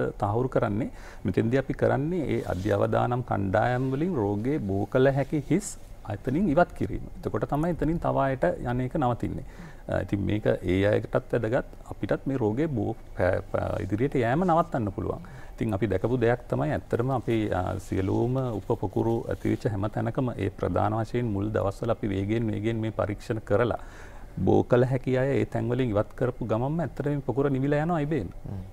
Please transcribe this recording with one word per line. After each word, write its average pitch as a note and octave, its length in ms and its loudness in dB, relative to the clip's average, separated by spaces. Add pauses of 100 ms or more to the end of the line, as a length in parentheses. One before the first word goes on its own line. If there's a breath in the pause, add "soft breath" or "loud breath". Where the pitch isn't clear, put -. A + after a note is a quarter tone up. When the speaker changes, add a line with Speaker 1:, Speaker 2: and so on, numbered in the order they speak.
(180)
Speaker 1:
තහවුරු A2+ 300 2
කරන්නේ. B2+ 420 0 (360 loud breath)
මෙතෙන්දී A2+ 320 2
අපි C3+ 160 0
කරන්නේ C3+ 520 2
ඒ A#2 180 0
අධ්‍ය F#2 280 0
අවදානම් A#2 520 2
කණ්ඩායම් A2+ 680 2
වලින් D#3+ 240 0
රෝගය G#2+ 420 0
බෝ G2 280 -2
කළ C3+ 260 4
හැකි C#3 380 0
හිස් - 280 0 (320)
එතනින් C#3 400 0
ඉවත් D#3+ 240 4
කිරීම. - 300 -4 (140)
එතකොට A2+ 320 -2
තමයි D3+ 200 0
එතනින් D#3+ 300 0
තව C3 180 0
අයට C3+ 260 0
යන B2+ 380 0
එක B2+ 140 -2
නවතින්නේ. A2+ 500 0 (440 loud breath)
අ, - 120 0
ඉතින් G2 180 -2
මේක G2 260 0
ඒ G2 400 2
අයටත් A2 300 2 (160)
වැදගත්, A2+ 340 0 (240)
අපිටත් - 380 -4
මේ C3+ 100 0
රෝගය A#2+ 300 2
බෝ-, G#2+ 280 -2 (220)
ප-, F#2+ 240 4 (100)
ප-, F#2 300 -2
ඉදිරියට G#2+ 340 0
යෑම B2+ 280 2
නවත්තන්න D#3+ 460 2
පුළුවන්. F#2+ 320 -4 (260 loud breath)
ඉතින් A2+ 260 -2
අපි G2+ 140 2
දැකපු G#2+ 300 2
දෙයක් A#2+ 320 2
තමයි C#3 220 0
ඇත්තටම A#2+ 400 0
අපි, A2+ 400 0
අ, F2+ 100 0 (180)
සියලුම G#2+ 580 0 (140)
උපපොකුරු A2 640 0 (140)
ඇතිවෙච්ච - 380 0
හැම G#2 200 -2
තැනකම A#2 500 -2
ඒ G2+ 120 0
ප්‍රධාන G2 440 0
වශයෙන් A2+ 320 0
මුල් G#2 240 0
දවස්වල G#2 400 0
අපි A2+ 180 -2
වේගෙන්, G#2 440 0
වේගෙන් G#2+ 240 -2
මේ A2 160 -2
පරීක්ෂණ G#2 540 -2
කරලා G#2 340 2 (600 loud breath)
බෝ G2+ 240 6
කළ B2 200 6
හැකි B2+ 340 0
අය C3 120 2
ඒ A2+ 160 2
තැන්වලින් A#2+ 440 0
ඉවත් G#2 260 0
කරපු B2+ 300 -2
ගමන්ම B2 340 0
ඇත්තට C#3 260 -4
මේ C#3+ 120 0
පොකුර C#3 320 0
නිවිලා C#3 340 2
යනවා E3+ 160 0
ඉබේම. C#3+ 300 -2 (120)
Speaker 2:
හ්ම්. G#2 200 -8 (120)